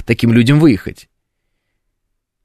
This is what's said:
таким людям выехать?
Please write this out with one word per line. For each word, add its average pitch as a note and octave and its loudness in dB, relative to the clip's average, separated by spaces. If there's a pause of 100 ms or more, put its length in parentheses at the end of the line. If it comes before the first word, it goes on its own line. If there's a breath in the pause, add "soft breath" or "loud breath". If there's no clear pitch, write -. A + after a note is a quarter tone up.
таким A#2+ -2
людям B2 2
выехать? - -2 (1400)